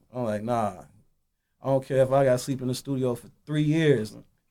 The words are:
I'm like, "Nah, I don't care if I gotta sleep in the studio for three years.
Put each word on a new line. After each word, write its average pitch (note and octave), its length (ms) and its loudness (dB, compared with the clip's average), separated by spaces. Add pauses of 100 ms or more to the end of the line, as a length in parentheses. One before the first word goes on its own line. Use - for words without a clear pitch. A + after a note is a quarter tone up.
(140)
I'm B2 100 -6
like, G#2 180 -4
"Nah, G#2+ 420 -4 (800)
I B2+ 40 -8
don't C3+ 180 0
care C3+ 180 2
if B2+ 100 2
I C#3 120 4
gotta B2+ 140 4
sleep C3 220 -6
in B2+ 80 -4
the B2+ 60 -2
studio B2+ 400 -4
for - 140 -14 (160)
three D3+ 180 -2
years. D3 540 2 (340)